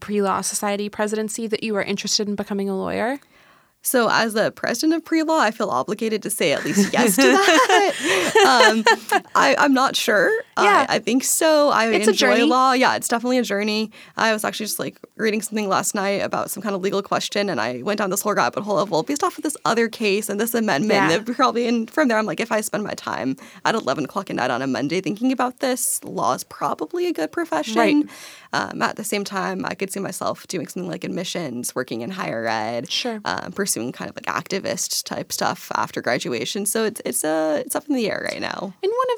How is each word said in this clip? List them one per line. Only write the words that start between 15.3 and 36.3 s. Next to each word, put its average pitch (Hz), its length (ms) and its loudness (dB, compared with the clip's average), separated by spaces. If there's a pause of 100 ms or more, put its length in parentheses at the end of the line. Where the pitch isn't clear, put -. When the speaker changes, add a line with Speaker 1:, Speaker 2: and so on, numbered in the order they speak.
Speaker 2:
something 208 260 -4
last 180 260 0
night 202 280 0
about 190 280 -4
some 196 120 -8
kind 202 120 -4
of 190 60 -4
legal 196 220 0
question, 202 480 -2
and 139 100 -2
I 120 220 -4
went 208 160 -2
down 208 120 -2
this 202 120 -2
whole 208 120 0
rabbit 156 280 0
hole 202 160 0
of, 190 120 0
well, 151 120 2
based 285 220 -4
off 359 120 -2
of - 80 -6
this 311 200 -4
other 233 240 2
case 208 400 -2
and 208 120 -4
this 233 140 -2
amendment, 214 560 2
Speaker 1:
Yeah. 170 80 2
Speaker 2:
that 226 160 -6
probably, 240 340 2
and 233 220 0
from 311 180 2
there, 220 100 2
I'm 214 80 0
like, 160 140 -4
if 226 120 -4
I 220 100 2
spend 214 220 -4
my - 100 -6
time 113 420 -4 (280)
at 170 100 4
eleven 147 300 -2
o'clock - 260 -6
at 139 60 -4
night 127 140 0
on 123 120 0
a 139 40 -2
Monday 135 340 -2
thinking 214 320 -2
about 254 280 -4
this, - 440 -2
law 185 300 -2
is - 100 -6
probably 349 640 -4
a 349 60 0
good 311 200 -4
profession. 302 460 -4
Speaker 1:
Right. 208 280 4 (460)
Speaker 2:
Um, - 300 -4
at - 140 -2
the 214 80 -10
same 208 200 -4
time, 190 420 -4
I 185 80 -6
could 190 180 -6
see 202 80 -8
myself - 460 -6
doing - 220 -6
something 185 220 -8
like 180 140 -8
admissions, 170 680 -6
working 123 260 -4
in 117 100 -8
higher 117 360 -6
ed, 110 440 -4
Speaker 1:
Sure. 226 340 -4
Speaker 2:
um, - 280 -4
pursuing 160 400 -4
kind - 160 -10
of, - 80 -16
like, - 100 -14
activist - 800 -4
type - 280 -8
stuff - 420 -4
after - 260 -2
graduation. 127 640 -4